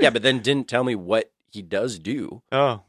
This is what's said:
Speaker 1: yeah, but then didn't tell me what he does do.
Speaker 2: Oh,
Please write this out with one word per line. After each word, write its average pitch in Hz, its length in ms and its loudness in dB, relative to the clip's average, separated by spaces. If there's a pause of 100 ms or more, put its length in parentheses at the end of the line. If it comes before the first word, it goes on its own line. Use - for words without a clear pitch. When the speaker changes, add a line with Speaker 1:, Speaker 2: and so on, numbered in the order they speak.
Speaker 1:
yeah, 147 80 6
but 113 140 0
then 131 160 2
didn't 135 280 0
tell 123 160 0
me 123 120 -2
what 101 340 -2 (220)
he 107 100 -14
does 98 380 -4
do. 107 420 -8 (100)
Speaker 2:
Oh, 131 380 2